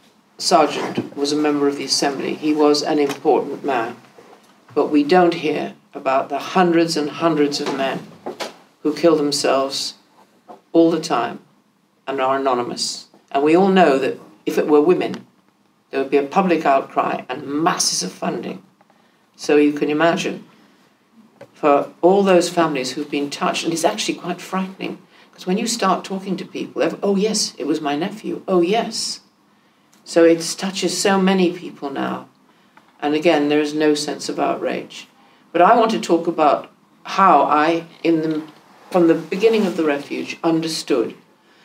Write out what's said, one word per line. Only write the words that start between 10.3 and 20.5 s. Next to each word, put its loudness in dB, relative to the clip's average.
all 6
the -2
time -4
and -6
are 0
anonymous. -4
And 0
we 6
all 6
know 6
that -2
if -4
it 0
were 6
women, 0
there -4
would -6
be 2
a 4
public 0
outcry 0
and -10
masses -2
of -8
funding. -8
So 0
you 6
can -2
imagine, 0